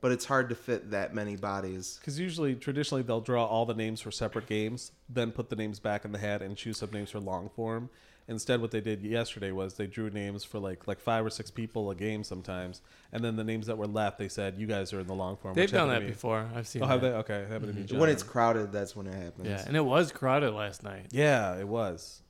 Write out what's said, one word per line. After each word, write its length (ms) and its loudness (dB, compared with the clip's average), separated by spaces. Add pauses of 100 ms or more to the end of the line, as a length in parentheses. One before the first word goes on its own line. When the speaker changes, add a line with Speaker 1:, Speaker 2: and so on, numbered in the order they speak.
Speaker 1:
but 120 4
it's 120 0
hard 260 4
to 40 0
fit 380 -2
that 220 0
many 220 -2
bodies. 680 -4
Speaker 2:
'Cause 140 -6
usually, 360 0
traditionally, 480 0
they'll 180 2
draw 240 4
all 220 4
the 80 0
names 260 -2
for 100 -8
separate 360 -2
games, 460 -2 (160)
then 240 0
put 180 -4
the 60 -2
names 240 -2
back 240 0
in 80 -6
the 60 -4
hat 240 0
and 140 -6
choose 220 -6
some 140 -4
names 180 -6
for 100 -6
long 300 -4
form. 400 -4 (380)
Instead, 320 2
what 100 0
they 100 0
did 220 -2
yesterday 480 -2
was 240 -2
they 140 -4
drew 200 -4
names 360 -4
for, 160 -6
like, 260 -4
like, 140 -2
five 260 2
or 40 -2
six 200 -10
people 400 -2
a 60 -4
game 260 -2
sometimes, 580 -6 (320)
and 120 -2
then 100 0
the 80 -2
names 240 -2
that 100 -2
were 120 0
left, 300 0
they 100 -4
said, 280 -2
"You 120 -2
guys 240 0
are 80 -2
in 80 -4
the 60 -2
long 220 -2
form," 180 -8
Speaker 3:
They've 100 6
Speaker 2:
which 80 0
Speaker 3:
done 160 6
Speaker 2:
happened 80 4
Speaker 3:
that 40 4
Speaker 2:
to 60 -4
me. 60 -4
Speaker 3:
before. 420 0
I've 140 -4
seen 160 -2
Speaker 2:
Oh, 20 2
have 140 6
Speaker 3:
that. 100 4
Speaker 2:
they? 60 0
Okay, 240 -2 (100)
happened 120 -4
to 100 -4
me, 80 -4
Speaker 3:
Mm-hmm. 60 -6
Speaker 2:
John. 120 0
Speaker 1:
When 100 8
it's 140 4
crowded, 480 4
that's 240 -4
when 140 -8
it 60 -6
happens. 340 -6
Speaker 3:
Yeah, 180 -2
and 100 2
it 80 6
was 280 4
crowded 400 4
last 320 -6
night. 260 -8
Speaker 2:
Yeah, 480 4
it 80 -4
was. 640 -2